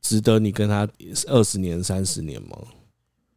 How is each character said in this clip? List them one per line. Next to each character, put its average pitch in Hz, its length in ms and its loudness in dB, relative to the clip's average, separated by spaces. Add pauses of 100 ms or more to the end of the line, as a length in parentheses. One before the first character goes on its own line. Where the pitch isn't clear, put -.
值 107 180 2
得 110 180 4
你 104 140 2
跟 104 160 0
他 104 180 2 (420)
二 123 140 6
十 101 160 0
年、 90 240 -4
三 95 220 -2
十 92 160 -6
年 78 220 -10
吗？ 50 160 -18 (800)